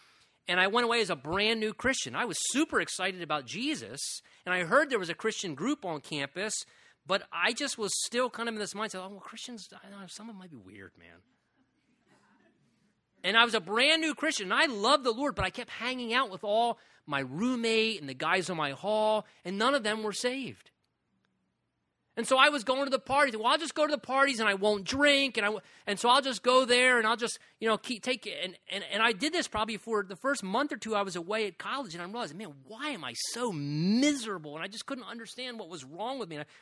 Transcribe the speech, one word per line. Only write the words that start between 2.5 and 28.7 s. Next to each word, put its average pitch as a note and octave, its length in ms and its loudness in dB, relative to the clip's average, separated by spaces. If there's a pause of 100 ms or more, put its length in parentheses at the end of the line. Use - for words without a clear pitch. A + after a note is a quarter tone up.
super D4 280 2
excited F#3 400 -4
about D3+ 240 -2
Jesus, C#3+ 560 -6 (460)
and F3+ 80 0
I F3+ 100 0
heard C4+ 240 4
there B3 100 0
was F3 120 -2
a E3 40 -4
Christian G3 400 -4
group G#3+ 300 -4
on D#3+ 160 -6
campus, E3+ 540 -6 (520)
but G3 240 -2
I F#3 220 0
just C4+ 240 -4
was - 160 -4 (140)
still A#3+ 240 -2
kind A#3 180 -6
of A3+ 60 -4
in G#3+ 40 -6
this G3+ 140 -6
mindset, G3+ 320 -8
"Oh, F#3+ 40 -14
well, G3 120 -16
Christians, A3 480 -16 (160)
I G3 60 -20
don't G3+ 100 -16
know, F#3+ 60 -14
some G#3+ 240 -14
of A3 40 -14
them F#3+ 40 -14
might F#3 120 -16
be D3+ 60 -18
weird, G2 400 -18
man." E2+ 240 -20 (2000)
And G3 120 2
I A#3 80 8
was A3+ 100 2
a A3 60 2
brand B3+ 420 4
new D#4 120 0
Christian, G#3 380 -2
and - 20 2
I D4 120 4
loved B3+ 360 2
the B3 80 2
Lord, B3 240 -2
but G3 100 -2
I F#3 60 -2
kept A#3+ 200 -10
hanging A#3+ 440 -4
out B3+ 160 0
with F#3 140 -12
all A3 340 2 (280)
my C#3+ 120 -2
roommate A3 800 0
and C#3+ 100 -10
the C3+ 60 -8
guys E3 340 0
in F3+ 80 -2
my D3 140 0
hall, G#3+ 560 0 (180)
and F#3+ 140 -6
none B3 160 4
of C4+ 80 0
them G#3+ 220 -2
were G#3 80 -2
saved. B3 580 -6 (1500)
And A3+ 80 -2
so C4 120 6
I C#4 100 10
was C#4+ 160 2
going C4 200 2
to C4+ 60 -2
the C4 80 2
parties. C4+ 380 2
"Well, A3 120 0
I'll D4+ 100 6
just D#4 160 -6
go D4+ 120 4
to D4 40 -2
the D4 80 2
parties C4+ 420 2
and A3 80 4
I G3+ 60 4
won't G3+ 300 2
drink." C#4 520 4
And G#3+ 80 2
I G#3 40 2
w-, G#3+ 140 -2 (240)
and G3+ 140 -2
so A#3+ 80 4
I'll C4 140 6
just B3+ 200 -2
go B3+ 220 6
there B3 320 6
and A3 100 4
I'll A3+ 100 4
just, A3 220 -4 (220)
you A3 80 0
know, A3 80 6
keep, G#3+ 260 -8
take B3+ 240 -4
it. F3 160 -8
And, F#3 140 -8 (140)